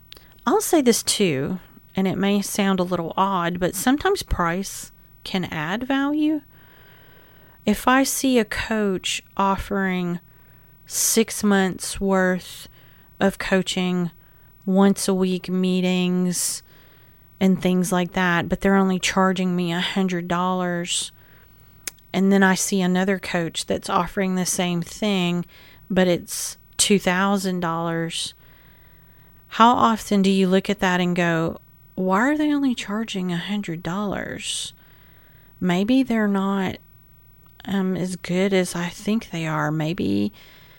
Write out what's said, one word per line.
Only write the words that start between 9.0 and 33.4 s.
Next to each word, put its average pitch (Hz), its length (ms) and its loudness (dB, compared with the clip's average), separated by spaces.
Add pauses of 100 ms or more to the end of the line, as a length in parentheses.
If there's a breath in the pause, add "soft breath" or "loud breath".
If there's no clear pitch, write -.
offering 190 840 0 (640 soft breath)
six - 600 0
months 196 560 0
worth 185 680 0 (540 soft breath)
of 190 160 2
coaching, 180 760 0 (540 soft breath)
once 196 420 4
a 196 60 2
week 185 340 -2
meetings, 180 1120 0 (760 soft breath)
and 190 240 4
things 185 300 2
like 180 220 0
that, 175 340 2
but 175 140 -4
they're 196 160 4
only 190 200 2
charging 185 600 0
me 180 140 -2
a 175 100 -2
hundred 185 440 -2
dollars, 180 840 -2 (1000 soft breath)
and 190 180 2
then 196 100 6
I 190 140 6
see - 240 -2
another 185 400 0
coach 165 460 -4
that's 190 240 -4
offering 185 460 0
the 185 100 0
same 175 360 -2
thing, 175 640 -2 (440 loud breath)
but 185 180 2
it's - 500 -4 (200)
two - 200 4
thousand 190 640 0
dollars, 165 720 -4 (1160 soft breath)
how 233 220 6
often 220 500 2
do 190 100 4
you 190 160 4
look 190 220 2
at 196 100 -2
that 180 220 2
and 180 120 0
go, 170 460 0 (360)
"Why 185 260 0
are 294 160 2
they 302 160 0
only 277 200 2
charging 202 600 -6
a 170 40 -2
hundred 180 460 -6